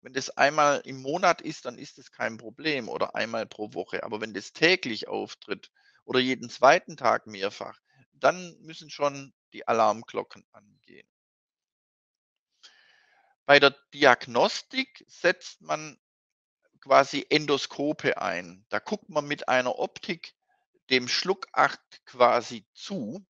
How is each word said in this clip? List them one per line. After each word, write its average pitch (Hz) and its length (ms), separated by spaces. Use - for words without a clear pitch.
Wenn 127 100
das 131 160
einmal 147 560
im 131 160
Monat 165 400
ist, - 240
dann 123 140
ist - 200
es - 140
kein 113 240
Problem 120 540
oder 87 260
einmal 113 300
pro 104 260
Woche. 90 300
Aber 104 180
wenn 110 140
das - 180
täglich 160 560
auftritt 101 640
oder 127 160
jeden 123 300
zweiten 151 480
Tag 113 280
mehrfach, 101 540
dann 165 480
müssen 156 300
schon 139 420
die - 120
Alarmglocken 107 840
angehen. - 560
Bei 143 140
der 139 160
Diagnostik 143 1120
setzt - 540
man 156 360
quasi 139 500
Endoskope 147 880
ein. 90 480
Da 104 100
guckt - 300
man 147 180
mit 143 220
einer 127 300
Optik - 580
dem 123 180
Schluckakt - 960
quasi 120 680
zu. 175 560